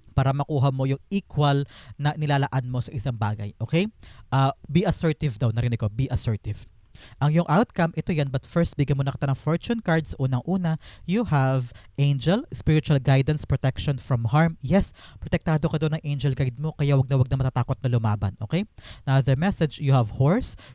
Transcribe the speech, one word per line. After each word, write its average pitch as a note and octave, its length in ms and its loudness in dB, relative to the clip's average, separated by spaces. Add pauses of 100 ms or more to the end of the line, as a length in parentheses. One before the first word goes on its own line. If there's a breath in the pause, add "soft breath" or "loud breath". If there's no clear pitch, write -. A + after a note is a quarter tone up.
(140)
para C3+ 160 2
makuha C#3 400 2
mo C3+ 160 -2
yung C3+ 240 -2
equal C#3+ 560 0 (320 loud breath)
na D3 160 -2
nilalaan C#3 560 0
mo B2 80 -4
sa - 160 -6
isang B2 240 -4
bagay, G#2 400 -4
okay? E3+ 320 0 (400 loud breath)
Ah, C3+ 240 2 (160)
be E3+ 160 2
assertive D#3 560 -2
daw, A#2+ 80 2
narinig A#2 320 -2
ko, G#2+ 80 0
be A2+ 240 -4
assertive. G#2+ 560 -4 (500 loud breath)
Ang D3+ 160 2
iyong E3+ 160 2
outcome, E3+ 480 2
ito F3 160 -2
yan, C#3 160 0
but C3 160 -4
first, - 320 0
bigyan C#3 160 2
mo C#3 80 0
na C3+ 80 -4
kita C#3 160 -4
ng C3+ 80 0
fortune E3+ 480 -2
cards. E3 320 0
Unang-una, D#3+ 640 -2 (240 loud breath)
you G3 240 -2
have C3 480 0 (240 loud breath)
angel, C#3+ 560 0
spiritual D3 480 2
guidance, C3+ 400 2
protection C#3 560 -2
from A#2 320 -2
harm. D#3+ 320 4
Yes, E3+ 320 0 (240 loud breath)
protektado D#3 480 0
ka D#3+ 80 -2
doon D#3 240 -2
ng - 80 -18
angel C#3+ 240 -2
guide B2+ 240 -2
mo, D3+ 240 -4
kaya C#3+ 160 2
wag C3 160 2
na C3+ 80 4
wag B2+ 80 4
na - 80 -2
matatakot C3 480 -2
na B2+ 80 0
lumaban, G#2+ 480 0
okay? E3 240 -2 (400 loud breath)
Another C3+ 320 2
message, D#3+ 480 -2
you C3+ 80 2
have B2 240 4
horse, E3+ 400 2 (200 loud breath)